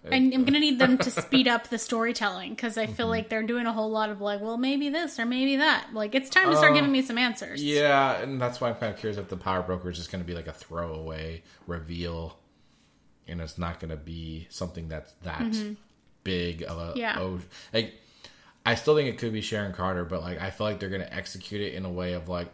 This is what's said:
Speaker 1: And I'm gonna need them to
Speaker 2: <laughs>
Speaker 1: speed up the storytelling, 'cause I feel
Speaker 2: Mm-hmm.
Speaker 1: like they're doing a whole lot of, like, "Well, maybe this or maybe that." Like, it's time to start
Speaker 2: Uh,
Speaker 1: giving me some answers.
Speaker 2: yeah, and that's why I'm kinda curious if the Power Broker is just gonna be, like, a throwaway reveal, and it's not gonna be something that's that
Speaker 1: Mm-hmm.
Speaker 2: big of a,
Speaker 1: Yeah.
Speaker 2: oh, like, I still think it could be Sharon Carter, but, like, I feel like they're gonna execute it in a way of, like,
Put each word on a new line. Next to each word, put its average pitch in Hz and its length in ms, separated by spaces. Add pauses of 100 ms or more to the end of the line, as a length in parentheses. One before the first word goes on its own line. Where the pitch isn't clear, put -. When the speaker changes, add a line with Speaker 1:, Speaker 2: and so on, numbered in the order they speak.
Speaker 1:
And 262 300
I'm 254 120
gonna 285 140
need 302 180
them 254 220
to 269 120
Speaker 2:
<laughs> - 100
Speaker 1:
speed 262 260
up 240 220
the 226 100
storytelling, 220 760
'cause 220 220
I 220 80
feel 220 200
Speaker 2:
Mm-hmm. 226 40
Speaker 1:
like 226 200
they're 220 120
doing 240 240
a 233 80
whole 220 160
lot 214 220
of, 196 100
like, 202 200
"Well, 226 160
maybe 277 320
this 320 300
or 233 60
maybe 262 300
that." 285 380
Like, 214 200
it's 269 160
time 381 220
to 302 60
start 302 160
Speaker 2:
Uh, - 20
Speaker 1:
giving 285 160
me 262 100
some 254 160
answers. 226 460
Speaker 2:
yeah, 139 580
and 131 180
that's 123 220
why 123 80
I'm 110 60
kinda 107 200
curious 104 220
if 98 120
the 92 80
Power 92 260
Broker 90 260
is 85 80
just 85 140
gonna 90 140
be, 87 100
like, 82 120
a 78 60
throwaway 80 880 (240)
reveal, 85 720 (920)
and 85 140
it's 80 160
not 85 220
gonna 80 160
be 80 560
something 85 380
that's 78 240 (100)
that 170 160
Speaker 1:
Mm-hmm. 214 340 (520)
Speaker 2:
big 87 380
of 82 140
a, 85 220
Speaker 1:
Yeah. 226 200
Speaker 2:
oh, 92 200 (340)
like, 113 200 (720)
I 117 120
still 151 200
think 143 140
it 101 80
could 113 160
be 107 80
Sharon 101 320
Carter, 92 320
but, 85 160
like, 87 180
I 95 120
feel 107 160
like 101 120
they're 98 100
gonna 92 220
execute 95 500
it 101 120
in 92 120
a 90 40
way 90 240
of, 87 160
like, 87 240